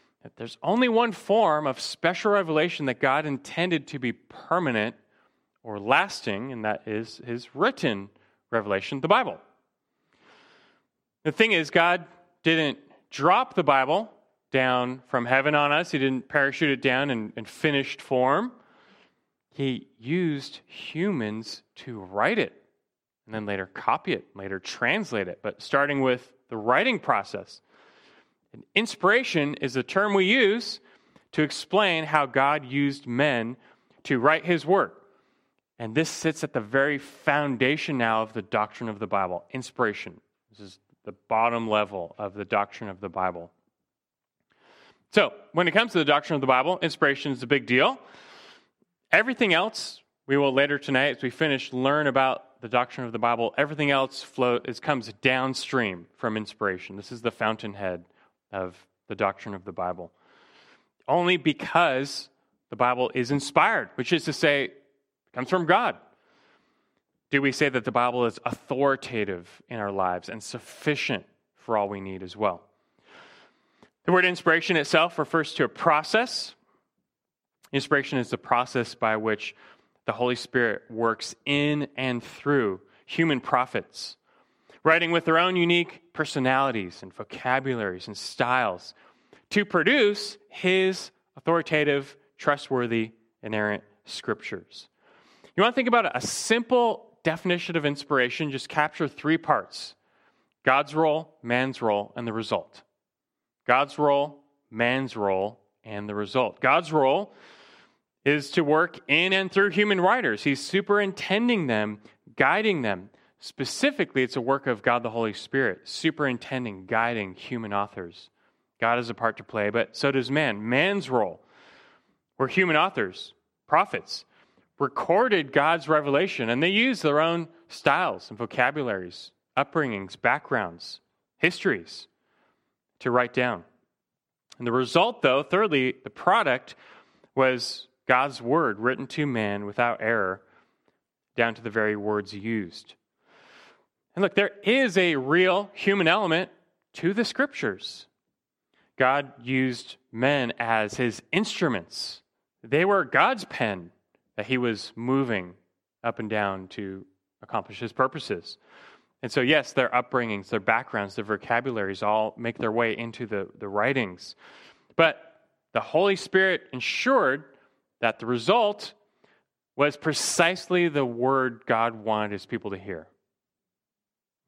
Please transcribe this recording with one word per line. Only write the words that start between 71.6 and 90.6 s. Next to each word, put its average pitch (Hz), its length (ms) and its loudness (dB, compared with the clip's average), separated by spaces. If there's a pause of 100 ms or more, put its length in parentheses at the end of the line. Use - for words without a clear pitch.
all 101 120 2
we 101 120 -8
need 95 240 -10
as 90 120 -16
well. 98 260 -2 (1400)
The 175 60 2
word 180 120 4
inspiration 170 520 2
itself 160 440 2
refers 156 340 -2
to - 80 0
a 123 60 2
process. - 880 0 (1160)
Inspiration 139 460 0
is 120 120 -4
the 123 80 -4
process 123 580 -2
by 110 220 0
which 107 360 -4 (520)
the - 60 -2
Holy 123 220 0
Spirit 120 560 -2
works 113 460 -2 (100)
in 143 400 0 (100)
and 127 240 -2
through 117 600 -2 (260)
human 160 320 0
prophets, - 800 -4 (640)
writing 165 300 4
with 165 140 2
their 160 120 6
own 185 160 4
unique 175 480 2 (100)
personalities 131 920 0
and 92 100 -20
vocabularies 120 920 -4
and 104 80 -10
styles 120 800 -2 (560)
to 208 140 2
produce 208 760 2 (100)
his 190 640 0 (240)